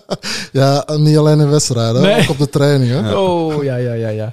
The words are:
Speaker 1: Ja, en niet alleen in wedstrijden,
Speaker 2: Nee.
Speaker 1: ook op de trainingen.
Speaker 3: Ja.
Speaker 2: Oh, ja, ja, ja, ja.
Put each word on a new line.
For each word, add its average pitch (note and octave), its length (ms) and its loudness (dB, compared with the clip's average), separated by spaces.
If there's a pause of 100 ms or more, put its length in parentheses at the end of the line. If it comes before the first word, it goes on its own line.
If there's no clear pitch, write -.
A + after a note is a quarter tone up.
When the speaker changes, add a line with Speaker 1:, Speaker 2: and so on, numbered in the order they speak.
(520)
Speaker 1:
Ja, C#3 340 2
en D3+ 160 -2
niet D3+ 140 4
alleen D3+ 240 4
in D3 100 2
wedstrijden, A#2+ 520 0
Speaker 2:
Nee. G3+ 200 2
Speaker 1:
ook C#3 60 0
op D3 100 -4
de C#3+ 100 0
trainingen. C3+ 560 0
Speaker 3:
Ja. G#2+ 160 -2
Speaker 2:
Oh, E3 440 -2
ja, C3 120 -4
ja, B2 160 -4
ja, A2+ 160 -4
ja. G#2+ 240 -6